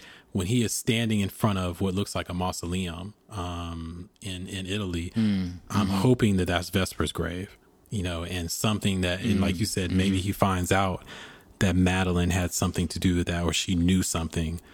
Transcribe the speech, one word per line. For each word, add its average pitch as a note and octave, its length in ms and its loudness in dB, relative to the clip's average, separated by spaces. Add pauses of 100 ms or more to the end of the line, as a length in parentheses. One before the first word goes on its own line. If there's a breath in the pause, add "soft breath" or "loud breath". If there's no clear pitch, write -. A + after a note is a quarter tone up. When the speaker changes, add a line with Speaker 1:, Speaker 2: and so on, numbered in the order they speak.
(320 loud breath)
Speaker 1:
when F#2 140 0
he A#2+ 160 2
is G#2+ 100 0
standing A2+ 480 2
in G2 100 0
front G2+ 280 2
of F2+ 220 -2
what F#2+ 140 0
looks G2+ 200 -4
like F2 140 -4
a F2+ 60 -8
mausoleum, F2+ 800 -4 (160)
um, E2+ 760 -8 (120)
in, F#2 260 -10
in F#2+ 200 -8
Italy, F2+ 500 -4
Speaker 2:
Mm. G2 380 0 (160)
Speaker 1:
I'm G2 160 2
Speaker 2:
Mm-hmm. G2 100 0
Speaker 1:
hoping G#2+ 400 4
that F#2 100 2
that's F2 240 0
Vesper's F2+ 420 0
grave, F2 440 -6 (340)
you G#2+ 120 -4
know, E2+ 220 -4
and F2 280 -6
something G2+ 480 0
that, F2+ 220 0
and G#2+ 180 2
like F#2 160 2
Speaker 2:
Mm. - 40 -6
Speaker 1:
you G#2 60 2
said, F2+ 240 -2
maybe F#2+ 280 4
Speaker 2:
Mm-hmm. F#2 80 -2
Speaker 1:
he G#2 60 0
finds F#2 380 2
out F#2+ 320 2 (560 loud breath)
that F#2 160 2
Madeline F2+ 560 4
had F2 220 0
something F2+ 340 0
to F2 140 -6
do F2+ 160 4
with F2 100 2
that, F2 160 -2
or D#2+ 100 2
she - 220 -2
knew F#2 300 4
something, E2 560 -2 (140 loud breath)